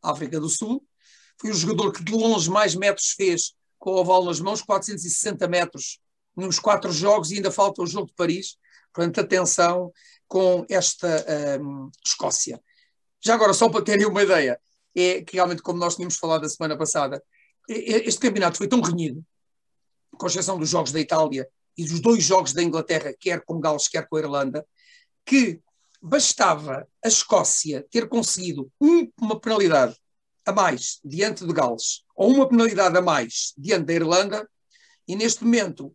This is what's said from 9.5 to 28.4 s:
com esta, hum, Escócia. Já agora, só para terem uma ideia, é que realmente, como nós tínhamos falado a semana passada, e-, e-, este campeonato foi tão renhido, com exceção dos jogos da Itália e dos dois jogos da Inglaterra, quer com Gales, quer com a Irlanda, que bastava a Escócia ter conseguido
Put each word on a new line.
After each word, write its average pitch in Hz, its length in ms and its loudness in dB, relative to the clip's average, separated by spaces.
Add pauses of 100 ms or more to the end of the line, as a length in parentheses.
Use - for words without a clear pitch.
com 185 400 2
esta, 175 560 0 (340)
hum, 139 320 -10 (140)
Escócia. - 560 -4 (640)
Já 220 80 4
agora, 220 220 4
só 226 160 4
para 208 120 -2
terem 202 220 2
uma 202 180 2
ideia, 156 380 2 (340)
é 180 280 2
que 165 140 -10
realmente, 175 260 0
como 175 160 -4
nós 175 180 -2
tínhamos 175 200 -6
falado 160 280 -2
a 151 60 -6
semana 156 260 -6
passada, 151 460 -4 (440)
e-, 233 60 -10 (200)
e-, 226 160 0
este - 120 -2
campeonato 196 380 0
foi 202 100 -4
tão 240 140 2
renhido, 160 420 -4 (920)
com 180 120 -6
exceção 185 280 -4
dos 156 120 -4
jogos 160 240 -2
da 156 80 -2
Itália 147 480 0 (280)
e 170 80 -8
dos 160 140 -4
dois 226 240 4
jogos 170 300 2
da 165 100 0
Inglaterra, 160 560 -2
quer 170 260 -4
com 165 140 -6
Gales, 151 300 -2
quer 160 180 -6
com - 80 -10
a 156 60 0
Irlanda, 139 440 -4 (640)
que 226 340 2 (400)
bastava 160 880 0 (180)
a 226 40 0
Escócia 160 800 0
ter 226 180 -2
conseguido 170 640 -4 (100)